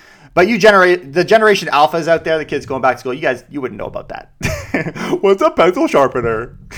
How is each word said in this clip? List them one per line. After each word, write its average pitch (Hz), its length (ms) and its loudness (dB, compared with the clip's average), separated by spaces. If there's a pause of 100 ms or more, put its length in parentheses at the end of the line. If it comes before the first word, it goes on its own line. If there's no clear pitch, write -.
(360)
But 180 120 4
you 233 120 0
genera-, 180 380 6
the 160 260 -4
Generation 208 460 2
Alphas 151 380 0
out 160 160 0
there, 160 140 -2
the 147 80 -6
kids 143 220 -6
going 131 160 -6
back 127 140 2
to - 20 -18
school, 127 160 -6
you - 60 -10
guys, 131 280 -4
you 143 100 -10
wouldn't 107 200 -10
know - 80 -8
about - 220 -12
that. - 220 -16 (840)
<laughs> - 40 -6
What's 196 200 2
a 320 80 4
pencil 269 380 0
sharpener? 120 720 -2 (180)